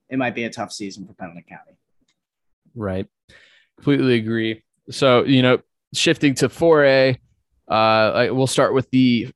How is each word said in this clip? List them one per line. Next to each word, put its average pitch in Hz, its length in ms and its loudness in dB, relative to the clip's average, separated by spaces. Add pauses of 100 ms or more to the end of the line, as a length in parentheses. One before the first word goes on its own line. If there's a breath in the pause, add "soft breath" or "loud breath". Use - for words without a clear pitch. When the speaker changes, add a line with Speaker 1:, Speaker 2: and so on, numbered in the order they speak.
Speaker 1:
it 131 100 -10
might 123 180 -4
be 120 80 -8
a 113 80 -8
tough 107 200 -12
season 98 360 -16
for - 60 -20
Pendleton 87 360 -20
County. 78 260 -20 (1000)
Speaker 2:
Right. 98 320 -8 (680 soft breath)
Completely 135 360 0
agree. 113 480 -4 (300)
So, 123 320 4
you 131 180 2
know, 127 220 2 (320)
shifting 147 400 0
to 127 140 -2
four 160 360 2
A, 135 340 2 (480)
uh, - 60 -6
I, 110 560 2
we'll 131 160 -2
start 123 300 0
with 135 160 -4
the 127 440 2